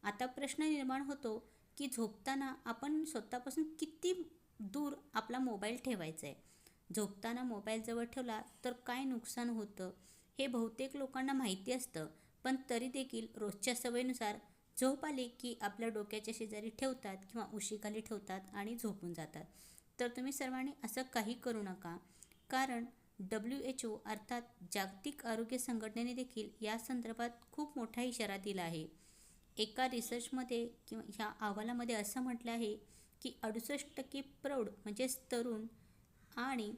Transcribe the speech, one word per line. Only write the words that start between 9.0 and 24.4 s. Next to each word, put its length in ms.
नुकसान 440
होतं 420
हे 80
बहुतेक 500
लोकांना 360
माहिती 400
असतं, 340
पण 120
तरी 180
देखील 380
रोजच्या 380
सवयीनुसार 600
झोप 240
आली 240
की 320
आपल्या 280
डोक्याच्या 480
शेजारी 340
ठेवतात 460
किंवा 380
उशीखाली 460
ठेवतात 400
आणि 280
झोपून 320
जातात. 300
तर 80
तुम्ही 240
सर्वांनी 400
असं 180
काही 320
करू 280
नका, 340
कारण 340
डब्ल्यूएचओ 840
अर्थात 380